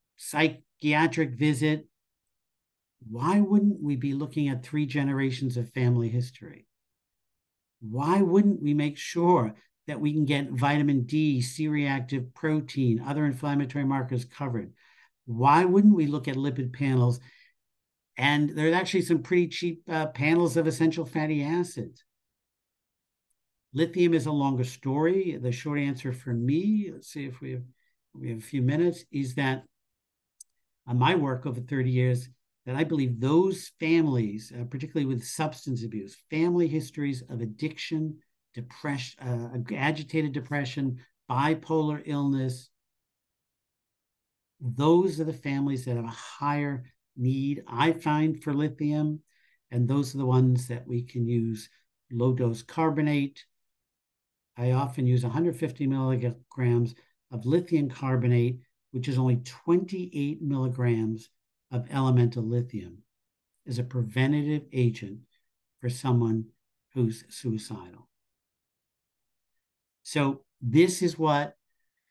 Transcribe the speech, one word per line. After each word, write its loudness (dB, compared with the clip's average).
psychiatric 0
visit, 0
why 2
wouldn't 4
we 0
be -2
looking -2
at -2
three -2
generations 0
of -4
family 2
history? -6
Why 0
wouldn't 4
we 0
make 0
sure 2
that -8
we 0
can 2
get 0
vitamin 2
D, 0
C-reactive -2
protein, 0
other -2
inflammatory -2
markers -2
covered? -8
Why 4
wouldn't 8
we 4
look -2
at -2
lipid -2
panels? 2
And 2
there's 2
actually 0
some 0
pretty 2
cheap, -6
uh, -2
panels 2
of 2
essential 2
fatty -2
acids. -4
Lithium 2
is 2
a -2
longer 0
story. 0
The -4
short -4
answer -4
for -8
me, 0
let's -18
see -10
if -14
we -10
have, -8
we -10
have -6
a -12
few -4
minutes, 2
is -6
that -2
on 0
my 6
work 0
over -6
thirty -2
years, 2
that -6
I 0
believe -2
those 2
families, 0
uh, -8
particularly -6
with -4
substance -6
abuse, -10
family 2
histories -4
of -8
addiction, -6
depression, -8
uh, -6
agitated -2
depression, -4
bipolar 0
illness, -2
those 4
are -2
the -4
families -2
that -2
have -6
a -8
higher -4
need, -2
I 2
find, 0
for -4
lithium. -2
And 0
those 0
are -4
the -2
ones 4
that -10
we -4
can -4
use -2
low-dose 0
carbonate, 0
I 0
often 0
use 4
a -2
hundred 0
fifty -4
milligrams 0
of -8
lithium 2
carbonate, 0
which -6
is 0
only 2
twenty-eight -2
milligrams -2
of -4
elemental 2
lithium, -6
as -6
a -4
preventative 0
agent -2
for -4
someone 0
who's -2
suicidal. -10
So 0
this 4
is 0
what 0